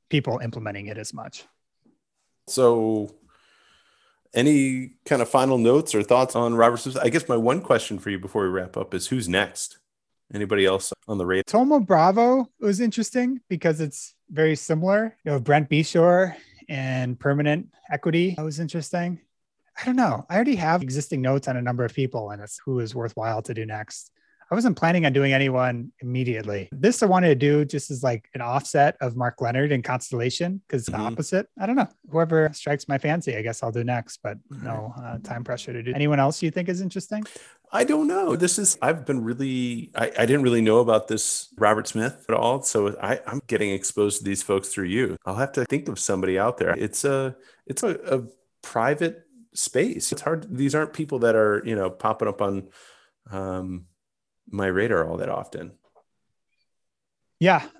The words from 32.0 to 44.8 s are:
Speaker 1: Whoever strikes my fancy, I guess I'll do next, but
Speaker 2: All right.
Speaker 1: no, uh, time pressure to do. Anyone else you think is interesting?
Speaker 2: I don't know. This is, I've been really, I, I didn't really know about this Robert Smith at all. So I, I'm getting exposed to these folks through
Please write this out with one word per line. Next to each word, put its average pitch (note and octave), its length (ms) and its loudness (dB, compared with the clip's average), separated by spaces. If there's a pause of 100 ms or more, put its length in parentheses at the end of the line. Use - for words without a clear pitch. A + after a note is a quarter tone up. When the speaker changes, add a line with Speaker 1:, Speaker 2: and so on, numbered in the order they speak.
Speaker 1:
Whoever D#3+ 420 2
strikes - 340 -6
my C#3 120 -2
fancy, D3+ 360 -2
I G#2+ 60 -4
guess A2+ 220 -6
I'll A#2+ 80 -4
do A#2 120 -2
next, A#2+ 380 -4
but G2+ 160 -8 (140)
Speaker 2:
All C#3 60 -14
right. - 60 -12
Speaker 1:
no, A2+ 320 -8
uh, A#2 280 -10
time A#2+ 200 -10
pressure A#2+ 300 -8
to A#2+ 80 -8
do. B2 140 -4
Anyone D3 240 2
else C#3 240 2
you E3 80 0
think F3+ 180 -4
is F3+ 120 -4
interesting? G3 420 -8 (480)
Speaker 2:
I A#3 120 2
don't D4+ 240 2
know. F4+ 280 0
This F3 240 0
is, G3 200 2
I've D3+ 280 0
been C3 160 0
really, B2 720 -4
I, A2+ 240 0
I A#2 80 4
didn't C#3 160 4
really A#2+ 180 6
know A2 200 8
about A2 260 4
this - 500 -4
Robert G#2+ 300 4
Smith A2+ 420 -4
at A2 60 2
all. B2+ 260 2
So G#2 400 0
I, A2+ 240 -2
I'm C3+ 220 -6
getting G#2 240 0
exposed G2+ 480 0
to - 40 -10
these G2 200 -4
folks G2 260 -2
through G2 160 -4